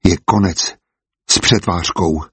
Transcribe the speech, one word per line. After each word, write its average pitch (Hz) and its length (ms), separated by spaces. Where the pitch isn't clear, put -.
Je 87 200
konec 98 500
s - 80
přetvářkou. 87 840